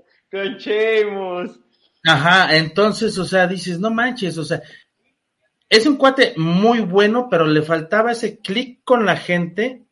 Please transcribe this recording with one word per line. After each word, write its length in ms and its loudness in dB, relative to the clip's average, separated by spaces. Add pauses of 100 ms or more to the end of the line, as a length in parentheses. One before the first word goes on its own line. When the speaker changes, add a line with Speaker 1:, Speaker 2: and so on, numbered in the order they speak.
(300)
Speaker 1:
con 260 -8
Sheamus. 1040 -4 (460)
Speaker 2:
Ajá, 500 4
entonces, 600 0
o 60 -4
sea, 220 2
dices, 320 -6
"No 120 -4
manches", 480 -4
o 60 -6
sea, 180 -4 (1080)
es 180 4
un 100 4
cuate 400 2
muy 440 2
bueno, 500 2
pero 160 2
le 160 4
faltaba 500 0
ese 280 -6
clic 440 -6
con 220 2
la 100 2
gente 760 -4